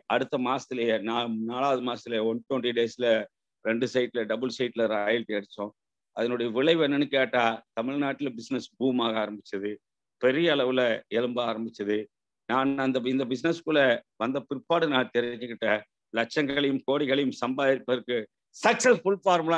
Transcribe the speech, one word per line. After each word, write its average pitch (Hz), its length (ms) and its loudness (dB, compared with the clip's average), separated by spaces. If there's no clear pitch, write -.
அடுத்த 123 320 -2
மாசத்துலயே, 127 640 -2
நா-, 117 300 -2
நாலாவது 127 360 0
மாசத்துலயே 117 420 -4
ஒன் 113 200 -2
டுவெண்ட்டி 123 300 -4
டேஸ்ல 117 340 0
ரெண்டு 117 220 0
சைட்ல, 123 380 -2
double 113 300 -4
சைட்ல 120 320 -2
royalty 107 480 -2
அடிச்சோம். 104 360 -8
அதனுடைய 120 340 -2
விளைவு 160 320 4
என்னன்னு 143 240 0
கேட்டா, 127 360 0
தமிழ்நாட்டுல 135 560 -4
business 117 460 -8
boom 127 260 0
ஆக 113 160 0
ஆரம்பிச்சது, 104 540 -6
பெரிய 151 320 4
அளவுல 131 280 2
எழும்ப 120 360 -2
ஆரம்பிச்சது. 110 520 -4
நான் 135 280 2
அந்த, 131 280 0
இந்த 131 200 0
பிசினஸ்க்குள்ள 156 560 0
வந்த 131 240 -2
பிற்பாடு 160 460 -2
நான் 131 260 0
தெரிஞ்சுக்கிட்ட 120 540 -2
லட்சங்களையும் 139 680 0
கோடிகளையும் 139 520 0
சம்பாதிப்பதற்கு 127 840 0
successful 208 640 4
formula 165 380 4